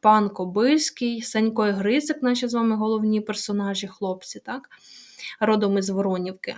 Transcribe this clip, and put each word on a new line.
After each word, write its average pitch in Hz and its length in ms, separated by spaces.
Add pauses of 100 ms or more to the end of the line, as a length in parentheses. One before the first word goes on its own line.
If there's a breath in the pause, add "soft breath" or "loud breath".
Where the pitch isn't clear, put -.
пан 214 280
Кобильський, 233 920
Санько 220 460
і 202 40
Грицик — 233 500
наші 247 260
з 233 60
вами 226 220
головні 214 460
персонажі, 202 680
хлопці, 190 520
так? 262 300 (720 loud breath)
Родом 208 380
із 190 120
Воронівки. 190 680